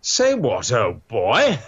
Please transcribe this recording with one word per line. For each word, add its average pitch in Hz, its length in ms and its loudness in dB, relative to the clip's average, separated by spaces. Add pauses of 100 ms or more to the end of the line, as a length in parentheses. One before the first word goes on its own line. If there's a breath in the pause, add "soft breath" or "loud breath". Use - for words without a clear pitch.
Say 262 340 0
what, 123 380 -2
old 107 360 -2
boy? 131 600 2